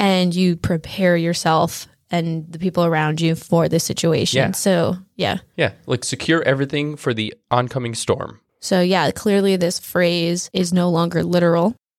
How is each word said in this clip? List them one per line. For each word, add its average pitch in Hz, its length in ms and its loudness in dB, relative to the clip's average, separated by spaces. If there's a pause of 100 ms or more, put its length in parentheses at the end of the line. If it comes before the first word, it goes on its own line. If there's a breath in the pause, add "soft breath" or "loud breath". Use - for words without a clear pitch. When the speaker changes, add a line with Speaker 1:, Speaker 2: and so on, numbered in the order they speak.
Speaker 1:
and 185 340 2
you 180 220 2
prepare 175 600 0
yourself 170 680 0 (240)
and 165 400 -2
the 165 80 -14
people 175 260 0
around 156 360 0
you 165 140 2
for 165 340 2
the 165 100 2
situation. - 600 0
Speaker 2:
Yeah. 135 140 2
Speaker 1:
So, 185 440 0 (200)
yeah. 190 220 -2 (180)
Speaker 2:
Yeah, 151 160 0 (140)
like 127 180 -2
secure 160 380 -2
everything 143 540 -2
for 131 180 -4
the 110 200 -6 (160)
oncoming 123 440 -2
storm. - 460 -4 (200)
Speaker 1:
So, 185 200 0
yeah, 180 300 2
clearly 196 460 2
this 175 220 0
phrase 175 720 -2
is 180 200 0
no 180 180 2
longer 170 320 0
literal. 175 540 2 (220)